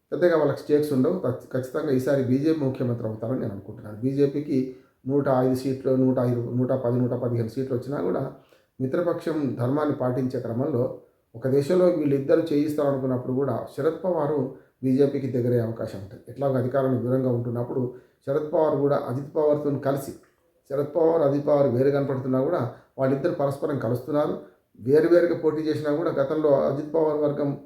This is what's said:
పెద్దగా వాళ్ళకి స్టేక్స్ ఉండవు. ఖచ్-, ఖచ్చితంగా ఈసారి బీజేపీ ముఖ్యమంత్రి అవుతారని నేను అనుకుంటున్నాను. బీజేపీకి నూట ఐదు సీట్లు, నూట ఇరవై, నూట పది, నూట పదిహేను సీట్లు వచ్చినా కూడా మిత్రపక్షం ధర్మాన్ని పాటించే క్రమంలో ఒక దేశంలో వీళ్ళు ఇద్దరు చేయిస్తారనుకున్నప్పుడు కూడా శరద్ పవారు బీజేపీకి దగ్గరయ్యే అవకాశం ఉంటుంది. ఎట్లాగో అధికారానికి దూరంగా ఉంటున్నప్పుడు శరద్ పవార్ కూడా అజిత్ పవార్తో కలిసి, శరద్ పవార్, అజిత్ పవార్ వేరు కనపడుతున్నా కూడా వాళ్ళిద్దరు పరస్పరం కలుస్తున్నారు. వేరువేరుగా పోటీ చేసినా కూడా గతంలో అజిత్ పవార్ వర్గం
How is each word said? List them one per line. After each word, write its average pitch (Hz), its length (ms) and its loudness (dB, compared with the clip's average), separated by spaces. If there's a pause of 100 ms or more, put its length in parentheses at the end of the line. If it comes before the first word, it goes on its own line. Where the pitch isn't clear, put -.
(120)
పెద్దగా 165 260 2
వాళ్ళకి 143 220 0
స్టేక్స్ 147 340 0
ఉండవు. 151 260 2
ఖచ్-, - 340 -4
ఖచ్చితంగా 147 380 -4
ఈసారి 135 320 2
బీజేపీ 143 360 2
ముఖ్యమంత్రి 120 480 -2
అవుతారని 117 320 -4
నేను 110 120 -6
అనుకుంటున్నాను. 104 460 -14
బీజేపీకి 139 800 0 (320)
నూట 139 200 2
ఐదు 131 280 4
సీట్లు, 131 360 -2
నూట 131 260 4
ఇరవై, 120 360 0
నూట 127 180 0
పది, 127 280 0
నూట 123 120 0
పదిహేను 120 360 -2
సీట్లు 127 280 -4
వచ్చినా 139 260 -6
కూడా 165 320 -2 (480)
మిత్రపక్షం 156 800 -2
ధర్మాన్ని 147 360 0
పాటించే 127 440 -2
క్రమంలో 120 580 -2 (380)
ఒక 123 120 -6
దేశంలో 143 380 4
వీళ్ళు 151 300 2
ఇద్దరు 147 240 2
చేయిస్తారనుకున్నప్పుడు 143 920 0
కూడా 127 340 -2 (100)
శరద్ 160 260 -2
పవారు 151 520 -2 (280)
బీజేపీకి 131 480 2
దగ్గరయ్యే 120 300 0
అవకాశం 113 380 -6
ఉంటుంది. - 300 -16
ఎట్లాగో 131 240 -4
అధికారానికి 127 500 0
దూరంగా 127 260 0
ఉంటున్నప్పుడు 120 640 -2 (340)
శరద్ 151 260 -2
పవార్ 156 220 2
కూడా 143 320 2
అజిత్ 135 280 -6
పవార్తో 147 440 2
కలిసి, 139 320 -2 (580)
శరద్ 147 260 -2
పవార్, 165 260 4
అజిత్ 143 260 2
పవార్ 143 200 4
వేరు 123 220 4
కనపడుతున్నా 135 520 0
కూడా 143 320 -2 (260)
వాళ్ళిద్దరు 139 320 2
పరస్పరం 139 480 -2
కలుస్తున్నారు. 147 600 -2 (400)
వేరువేరుగా 165 580 4
పోటీ 156 240 0
చేసినా 151 340 -2
కూడా 165 160 0
గతంలో 151 380 0
అజిత్ 147 440 2
పవార్ 156 240 2
వర్గం 143 480 0